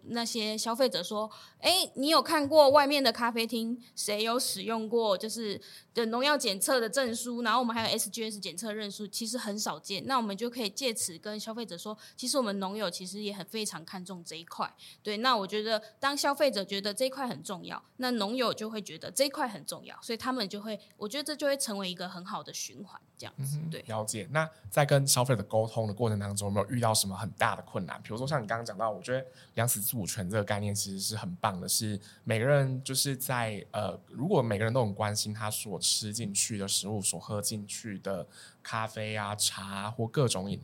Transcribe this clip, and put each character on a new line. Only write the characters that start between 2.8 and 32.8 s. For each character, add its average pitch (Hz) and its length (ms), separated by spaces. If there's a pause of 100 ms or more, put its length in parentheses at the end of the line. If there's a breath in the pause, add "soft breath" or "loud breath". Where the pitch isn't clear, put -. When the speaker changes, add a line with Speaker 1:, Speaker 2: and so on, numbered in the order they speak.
Speaker 1:
面 285 160
的 240 80
咖 233 220
啡 226 140
厅 233 360 (140 loud breath)
谁 208 260
有 233 160
使 190 260
用 220 220
过 214 300
就 220 100
是 214 320 (360 loud breath)
的 240 120
农 233 160
药 294 140
检 220 240
测 269 180
的 226 80
证 254 300
书？” 240 240
然 226 140
后 247 60
我 254 40
们 226 100
还 233 80
有 214 140
S 220 140
G 220 200
S 208 80
检 180 160
测 214 200
认 214 160
书， 202 160
其 226 200
实 233 120
很 208 200
少 170 220
见。 - 240
那 262 140
我 233 40
们 202 140
就 233 140
可 240 100
以 208 80
借 226 240
此 170 240
跟 208 240
消 220 140
费 233 100
者 175 140
说， 214 180 (180 loud breath)
其 247 140
实 285 80
我 262 60
们 202 160
农 196 180
友 202 140
其 185 160
实 196 160
也 202 100
很 196 140
非 214 180
常 175 180
看 185 220
重 180 180
这 160 140
一 165 80
块。 - 260 (320 loud breath)
对， 208 140
那 247 180
我 196 120
觉 208 160
得 220 180 (180 loud breath)
当 277 160
消 285 200
费 294 160
者 202 120
觉 196 160
得 202 140
这 262 140
一 254 40
块 - 160
很 151 160
重 170 220
要， - 180 (140 soft breath)
那 254 140
农 220 260
友 226 160
就 220 160
会 220 140
觉 160 160
得 - 100
这 254 180
一 - 20
块 277 180
很 175 180
重 - 200
要， - 180
所 240 100
以 226 40
他 254 160
们 226 160
就 208 120
会， 208 180 (180 loud breath)
我 208 120
觉 233 80
得 302 60
这 294 140
就 294 100
会 277 100
成 202 220
为 190 100
一 180 60
个 180 140
很 180 160
好 190 180
的 - 100
循 - 300
环， - 180 (160)
这 - 80
样 - 120
子， 139 220
Speaker 2:
嗯 156 40
哼， 160 80
Speaker 1:
对。 - 120
Speaker 2:
了 110 220
解。 107 280
那 160 160 (200 loud breath)
在 147 160
跟 139 220
消 127 180
费 131 120
者 98 80
沟 110 240
通 113 180
的 101 80
过 117 160
程 104 80
当 101 160
中， 101 120
有 101 40
没 101 100
有 - 80
遇 120 120
到 113 120
什 107 160
么 92 60
很 95 180
大 110 220
的 87 80
困 98 240
难？ - 160
比 - 60
如 107 80
说 127 100
像 143 160
你 107 60
刚 113 100
刚 117 60
讲 104 120
到， 113 140
我 185 100
觉 180 120
得 - 120 (300 loud breath)
粮 123 140
食 - 120
自 - 120
主 110 120
权 87 240
这 110 80
个 104 60
概 101 160
念 101 160
其 101 160
实 95 80
是 101 160
很 92 220
棒 95 240
的， 92 80
是 107 320 (240 loud breath)
每 113 160
个 117 40
人 135 380